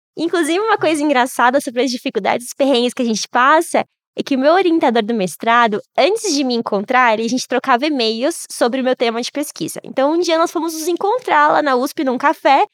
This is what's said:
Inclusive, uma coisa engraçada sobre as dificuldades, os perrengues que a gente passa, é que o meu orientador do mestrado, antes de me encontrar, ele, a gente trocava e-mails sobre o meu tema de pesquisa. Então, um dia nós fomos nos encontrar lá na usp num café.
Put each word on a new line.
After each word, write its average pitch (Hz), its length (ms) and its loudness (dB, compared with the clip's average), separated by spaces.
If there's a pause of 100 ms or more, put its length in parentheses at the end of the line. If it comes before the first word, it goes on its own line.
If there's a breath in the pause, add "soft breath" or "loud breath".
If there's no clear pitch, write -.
(180)
Inclusive, 339 420 -2
uma 440 200 0
coisa 311 240 0
engraçada 254 580 2
sobre 254 220 -4
as 262 80 -2
dificuldades, 220 560 -4
os - 80 -14
perrengues 247 400 0
que 262 80 -2
a - 20 0
gente 220 220 -4
passa, 269 580 2 (320)
é - 60 -6
que 285 120 -2
o 254 40 -2
meu 285 120 4
orientador 320 520 2
do 214 100 -4
mestrado, 226 680 0 (160)
antes 370 400 0
de 285 80 0
me 254 120 -2
encontrar, 226 580 0
ele, 220 100 -2
a 226 60 -2
gente 247 180 -4
trocava 254 380 0
e-mails 247 680 -2
sobre 262 300 0
o - 20 -2
meu 254 120 0
tema 233 260 -2
de 240 100 -8
pesquisa. - 520 -8
Então, 277 300 0
um 339 60 2
dia 330 200 0
nós 330 120 2
fomos 330 220 -4
nos 311 140 -6
encontrar 349 600 0
lá 311 120 2
na 277 140 0
usp 277 280 -4
num 254 140 -2
café. 311 560 2